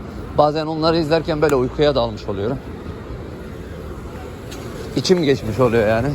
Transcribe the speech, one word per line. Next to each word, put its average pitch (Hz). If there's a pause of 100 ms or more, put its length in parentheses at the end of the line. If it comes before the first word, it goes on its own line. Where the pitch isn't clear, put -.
(380)
Bazen 151
onları 160
izlerken 156
böyle 147
uykuya 135
dalmış 117
oluyorum. 107 (2500)
İçim 175
geçmiş 131
oluyor 117
yani. 117